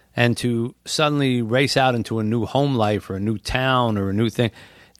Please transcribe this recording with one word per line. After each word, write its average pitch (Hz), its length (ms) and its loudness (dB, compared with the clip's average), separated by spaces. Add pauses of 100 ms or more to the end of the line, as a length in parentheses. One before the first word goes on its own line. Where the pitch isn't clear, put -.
(160)
and 120 200 2
to 120 480 -4
suddenly 143 580 0
race 127 340 0
out 131 200 2
into 113 240 -2
a - 20 -2
new 110 240 0
home 139 300 0
life 104 340 0
or 95 60 -6
a 95 40 -6
new 107 160 -2
town 127 640 0
or 98 120 -2
a - 20 -2
new 110 180 0
thing, 117 220 0 (480)